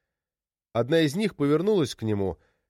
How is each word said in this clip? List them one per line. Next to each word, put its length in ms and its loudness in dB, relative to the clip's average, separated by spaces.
Одна 300 0
из 140 0
них 200 -2
повернулась 580 0
к 80 -14
нему 380 -2